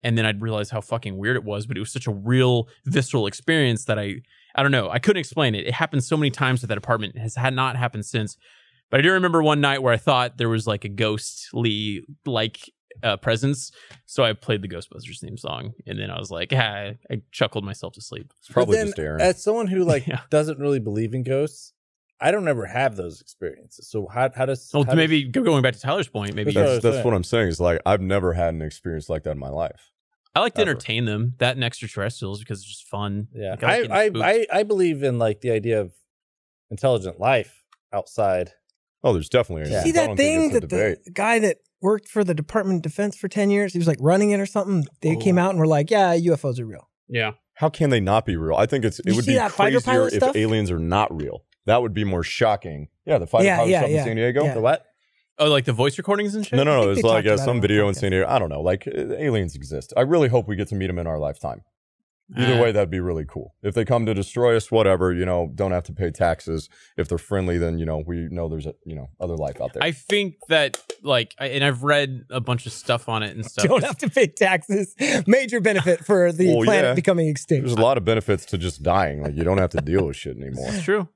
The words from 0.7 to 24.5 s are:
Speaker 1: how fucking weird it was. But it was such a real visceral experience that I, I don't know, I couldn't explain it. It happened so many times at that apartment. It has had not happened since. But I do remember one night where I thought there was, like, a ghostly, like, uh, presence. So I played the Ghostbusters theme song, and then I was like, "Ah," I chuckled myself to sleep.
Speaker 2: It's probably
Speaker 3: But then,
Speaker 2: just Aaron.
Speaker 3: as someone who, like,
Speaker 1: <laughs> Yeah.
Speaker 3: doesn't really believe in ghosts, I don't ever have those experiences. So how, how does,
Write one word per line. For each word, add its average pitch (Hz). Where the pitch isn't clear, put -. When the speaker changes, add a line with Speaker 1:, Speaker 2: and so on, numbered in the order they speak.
Speaker 1:
how 113
fucking 110
weird 113
it 107
was. 104
But 113
it 92
was 113
such 120
a -
real 120
visceral 131
experience 131
that 107
I, 101
I 135
don't 139
know, 104
I 113
couldn't 202
explain 135
it. 101
It 120
happened 143
so 156
many 147
times 127
at 110
that 101
apartment. 107
It -
has 110
had 131
not 127
happened 120
since. 107
But 131
I 139
do 180
remember 175
one 151
night 139
where 127
I 117
thought 123
there 117
was, 110
like, 104
a 104
ghostly, 107
like, 113
uh, 107
presence. 123
So -
I 110
played 104
the 98
Ghostbusters -
theme -
song, 76
and 98
then 101
I 85
was 95
like, 85
"Ah," 104
I 113
chuckled 107
myself -
to 107
sleep. -
Speaker 2:
It's -
probably 202
Speaker 3:
But -
then, 214
Speaker 2:
just 196
Aaron. 78
Speaker 3:
as 185
someone 220
who, 185
like, 147
Speaker 1:
<laughs> -
Yeah. 123
Speaker 3:
doesn't 151
really 139
believe 107
in 131
ghosts, 135
I 151
don't 196
ever 117
have 117
those 87
experiences. -
So 101
how, 123
how 131
does, 131